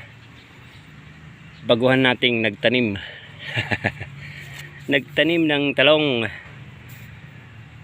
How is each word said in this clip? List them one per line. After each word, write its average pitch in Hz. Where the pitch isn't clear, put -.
baguhan 127
nating 123
nagtanim. 110
<laughs> -
Nagtanim 151
ng 143
talong. 143